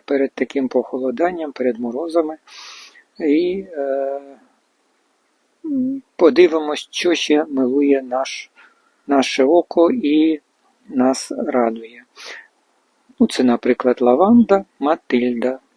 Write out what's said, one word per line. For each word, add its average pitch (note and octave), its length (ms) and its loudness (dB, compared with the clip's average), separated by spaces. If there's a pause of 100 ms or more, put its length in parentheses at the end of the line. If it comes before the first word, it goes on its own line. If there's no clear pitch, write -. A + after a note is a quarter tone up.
перед C#3 260 -2
таким C3 360 -4
похолоданням, C3+ 840 -4
перед B2 280 -4
морозами. D#3 580 -4 (840)
І, F3 540 0
е, C#3 480 -6 (1400)
м, C4+ 360 -4 (140)
подивимось, D#3 760 4
що F3 220 -2
ще D3+ 360 0
милує C3+ 520 2
наш, B2+ 500 -8 (560)
наше C#3 360 0
око E3 480 4
і D#3 500 0 (540)
нас C3 360 0
радує. A#2+ 760 -4 (1120)
Ну, - 80 4
це, - 160 -2
наприклад, B2 580 0
лаванда G3 640 4 (140)
Матильда. B2+ 800 -2 (180)